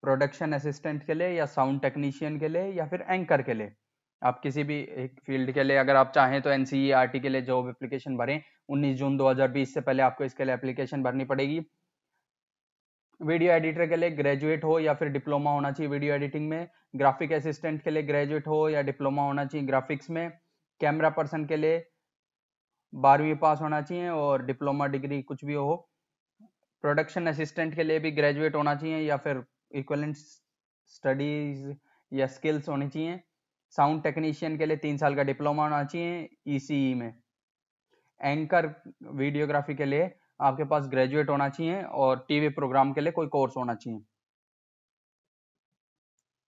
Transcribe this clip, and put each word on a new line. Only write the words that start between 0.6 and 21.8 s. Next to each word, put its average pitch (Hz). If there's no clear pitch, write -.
के 156
लिए 175
या 165
साउंड 135
टेक्नीशियन 143
के 156
लिए 165
या 180
फिर 180
एंकर 175
के 120
लिए। 107
आप 127
किसी 143
भी 147
एक 131
फील्ड 131
के 135
लिए 139
अगर 135
आप 131
चाहें 135
तो 143
एनसीईआरटी 135
के 135
लिए 131
जॉब 123
एप्लीकेशन 131
भरें। 120
उन्नीस 139
जून 139
दो 135
हज़ार 131
बीस 131
से 151
पहले 131
आपको 127
इसके 135
लिए 131
एप्लीकेशन 131
भरनी 127
पड़ेगी। 139
वीडियो 170
एडिटर 160
के 170
लिए 170
ग्रेजुएट 147
हो 160
या 151
फिर 151
डिप्लोमा 143
होना 139
चाहिए 147
वीडियो 143
एडिटिंग 143
में, 165
ग्राफिक 139
असिस्टेंट 156
के 165
लिए 156
ग्रेजुएट 147
हो 156
या 151
डिप्लोमा 139
होना 143
चाहिए 139
ग्राफिक्स 135
में, 165
कैमरा 156
पर्सन 156
के 156
लिए 160